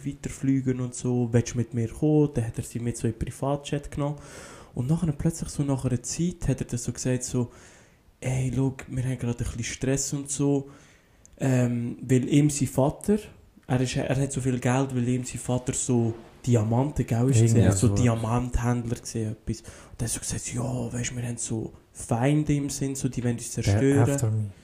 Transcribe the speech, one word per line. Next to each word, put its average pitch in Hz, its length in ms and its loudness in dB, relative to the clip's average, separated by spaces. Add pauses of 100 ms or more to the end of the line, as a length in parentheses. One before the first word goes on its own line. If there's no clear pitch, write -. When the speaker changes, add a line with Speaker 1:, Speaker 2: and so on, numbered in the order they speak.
Speaker 1:
weiterfliegen 135 760 -2
und 123 140 -6
so, 123 380 0
willst 117 220 2
du 120 40 -6
mit 113 160 -4
mir 117 140 0
kommen?» 151 460 2
Dann 113 120 -2
hat 113 120 -10
er 120 60 -4
sie - 160 -8
mit 120 160 -4
so - 100 -2
in 113 80 0
den - 40 -20
Privatjet 143 720 -4
genommen. 147 240 -4 (580)
Und 123 140 -4
nachher 165 240 2
plötzlich, - 380 -2
so - 120 -4
nach 139 220 0
einer 123 180 0
Zeit, - 460 -4
hat 131 120 0
er 147 60 -6
dann 120 120 -6
so - 140 -6
gesagt: 127 320 -2
so, 123 260 -2 (680)
«Ey, 131 340 -2
schau, 131 200 0 (140)
wir 131 160 -4
haben 127 140 -4
gerade 120 200 -2
ein 117 60 -2
bisschen 117 200 -6
Stress - 480 0
und 143 180 -4
so.» 143 380 2 (720)
Ähm, 123 640 2
weil 127 260 4
ihm 147 220 6
sein 135 160 0
Vater, 151 520 2 (500)
er 127 120 2
ist, 127 160 -2
er 135 200 0
hat 135 160 0
so 135 80 -4
viel 127 180 0
Geld, 127 380 2
weil 120 120 0
ihm 127 160 0
sein 123 140 -10
Vater 123 360 -2
so 117 400 2 (300)
Diamanten, 120 600 2
gell, 120 240 2
ist 127 60 4
Speaker 2:
Irgendwie 113 240 6
Speaker 1:
gesehen, 110 120 6
so 101 160 4
Speaker 2:
sowas. 101 120 2
Speaker 1:
Diamanthändler 120 960 0
gesehen, 110 360 -6
etwas. - 280 -6
Und - 400 -14
er 120 60 -2
hat 117 40 -4
so - 100 -4
gesagt, - 240 -6
so, - 120 -8
«Ja, 123 360 -4
weisst, 123 220 -6
wir 120 80 -6
haben 120 140 -6
so - 360 -6 (200)
Feinde 147 600 0
im 143 160 -2
Sinn, 139 260 -4
so, 135 120 -2
die 123 140 -6
wollen 120 140 0
uns - 200 -10
Speaker 2:
They're 117 60 -2
Speaker 1:
zerstören.» 131 480 4
Speaker 2:
after 131 220 0
me. 107 180 -2 (120)